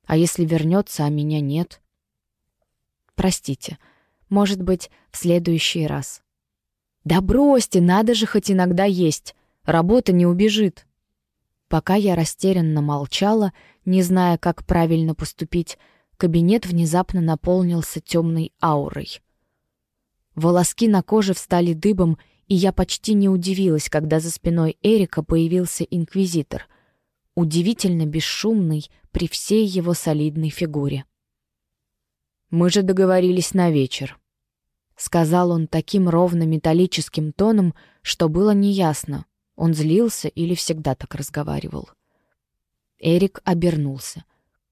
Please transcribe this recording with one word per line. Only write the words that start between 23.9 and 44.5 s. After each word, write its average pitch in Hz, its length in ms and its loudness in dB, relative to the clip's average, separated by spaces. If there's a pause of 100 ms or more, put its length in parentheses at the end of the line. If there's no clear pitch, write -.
когда 156 300 0
за 165 100 -8
спиной 165 520 -2
Эрика 202 400 0
появился 165 600 -2
инквизитор, 170 840 -4 (680)
удивительно 170 720 0
бесшумный 160 840 -2 (220)
при 170 180 -4
всей 214 380 0
его 175 280 -2
солидной 156 560 -2
фигуре. 143 540 -6 (1500)
«Мы 170 200 2
же 196 120 2
договорились 185 720 2
на 175 180 2
вечер», — 135 480 -2 (800)
сказал 175 540 2
он 165 160 0
таким 180 420 0
ровно 170 360 2
металлическим 160 880 0
тоном, 202 420 2 (260)
что - 300 -2
было 196 220 2
неясно, 190 760 0 (320)
он 165 160 2
злился 160 540 0
или 170 260 -4
всегда 156 400 -4
так - 220 -14
разговаривал. 147 760 -8 (1080)
Эрик 175 440 0
обернулся. 160 800 -2 (480)